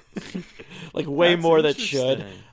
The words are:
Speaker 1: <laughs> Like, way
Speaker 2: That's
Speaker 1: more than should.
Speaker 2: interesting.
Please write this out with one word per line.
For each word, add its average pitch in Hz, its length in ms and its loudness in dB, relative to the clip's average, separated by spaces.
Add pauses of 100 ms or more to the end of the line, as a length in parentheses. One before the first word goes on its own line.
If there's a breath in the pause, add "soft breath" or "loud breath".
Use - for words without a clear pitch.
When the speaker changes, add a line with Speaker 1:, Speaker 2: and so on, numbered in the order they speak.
(160)
Speaker 1:
<laughs> - 800 -14
Like, 156 140 -4
way 165 280 4
Speaker 2:
That's 170 60 -4
Speaker 1:
more 165 200 6
than 151 140 2
should. 131 440 -2
Speaker 2:
interesting. 98 200 -14 (140)